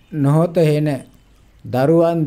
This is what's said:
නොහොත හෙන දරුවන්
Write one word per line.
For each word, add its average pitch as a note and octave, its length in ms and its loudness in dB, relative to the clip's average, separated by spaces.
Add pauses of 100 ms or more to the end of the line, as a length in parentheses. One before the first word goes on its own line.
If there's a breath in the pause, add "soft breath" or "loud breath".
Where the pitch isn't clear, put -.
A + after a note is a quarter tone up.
(120)
නොහොත D#3+ 440 0
හෙන D3+ 320 2 (760)
දරුවන් E3 640 0